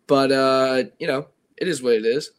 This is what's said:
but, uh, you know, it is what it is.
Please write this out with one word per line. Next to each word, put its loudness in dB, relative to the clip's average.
but, 2
uh, 2
you -8
know, -4
it -6
is -4
what 2
it 0
is. -2